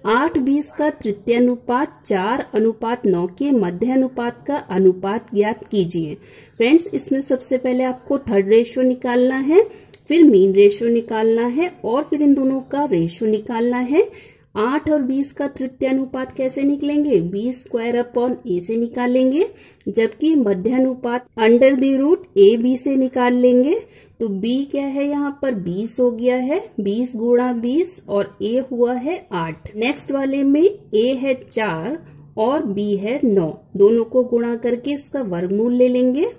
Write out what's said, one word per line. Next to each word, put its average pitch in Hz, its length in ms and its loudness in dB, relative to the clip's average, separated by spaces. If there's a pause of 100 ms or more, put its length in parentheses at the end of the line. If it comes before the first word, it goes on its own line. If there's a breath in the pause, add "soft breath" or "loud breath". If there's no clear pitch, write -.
आठ 277 300 0
बीस 285 340 -2
का - 200 -2
तृतीय 220 440 -4
अनुपात 247 720 0
चार 202 380 -2 (100)
अनुपात 226 500 -2
नौ 180 240 2
के 277 220 -4
मध्य 214 400 0
अनुपात 254 560 -2
का 285 100 -4 (120)
अनुपात 190 640 0
ज्ञात 208 340 -2
कीजिए। 170 480 -4 (420 loud breath)
फ्रेंड्स, 294 300 2
इसमें 269 340 -4
सबसे 262 360 -2
पहले 254 260 -2
आपको 254 360 -4
थर्ड 196 300 0
रेशियो 233 360 2
निकालना 254 520 0
है, 294 240 4 (480 loud breath)
फिर 330 140 6
मीन 196 300 6
रेशियो 202 360 4
निकालना 226 580 0
है 311 240 -2 (140)
और 247 180 -2
फिर 294 180 -2
इन 285 120 4
दोनों 269 280 0
का 285 240 -4
रेशियो 196 460 -2
निकालना 233 480 -2
है। 277 280 2 (500 loud breath)
आठ 262 320 -2
और 302 120 2
बीस 269 300 -2
का 285 160 -6
तृतीय 262 420 -6
अनुपात 262 480 -4
कैसे 262 260 -4
निकलेंगे? 285 580 0
बी 196 320 -6
स्क्वायर 240 480 -4
upon 240 300 -2 (160)
a 180 140 -2
से 220 160 -6
निकालेंगे, 247 680 0 (420 loud breath)
जबकि 233 500 0
मध्य 202 340 0
अनुपात 254 540 -2 (140)
under 240 340 6
the 269 240 2
root 302 260 2 (160)
a 196 180 10
b 247 200 0
से 277 180 -2
निकाल 254 400 2
लेंगे। 247 400 4 (440 soft breath)
तो 226 80 -4 (100)
b 226 180 -2 (160)
क्या 277 140 -4
है 277 220 -4
यहाँ 285 340 -4
पर? 269 140 -2
बीस 190 440 -6
हो 247 120 2
गया 240 260 0
है, 269 220 -2 (200)
बीस 220 360 -4
गुणा 240 400 0
बीस 262 540 -4
और 202 340 -4
a 233 180 -2 (100)
हुआ 240 240 0
है 294 380 -6
आठ। 165 420 -8
नेक्स्ट 262 360 -4
वाले 277 320 -2
में 277 200 4 (320)
a 220 100 4 (120)
है 262 160 -2 (100)
चार 208 540 -4 (400 loud breath)
और 269 320 0
b 196 100 -4 (180)
है 220 280 -4
नौ, 196 260 2 (260)
दोनों 220 280 6
को 254 180 0
गुणा 233 320 -2
करके 240 360 -4
इसका 285 320 -6
वर्गमूल 196 500 -2
ले 247 140 4
लेंगे। 254 380 2 (140)